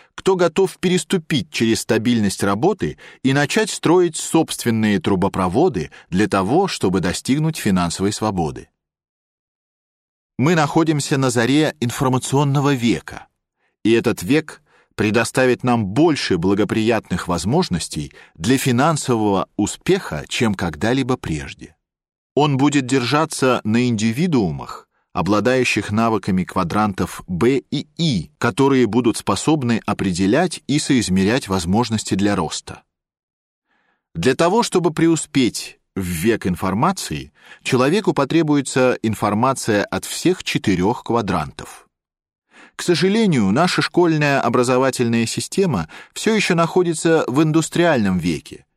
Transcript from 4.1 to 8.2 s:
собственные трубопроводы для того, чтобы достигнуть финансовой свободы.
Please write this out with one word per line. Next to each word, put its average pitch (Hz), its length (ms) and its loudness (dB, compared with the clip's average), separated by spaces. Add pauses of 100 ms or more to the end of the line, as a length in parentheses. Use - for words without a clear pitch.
собственные 110 840 0
трубопроводы 95 880 0 (200)
для 95 180 0
того, 117 400 0
чтобы 95 320 -2
достигнуть 135 560 -2
финансовой 92 560 0
свободы. 85 560 -4 (1700)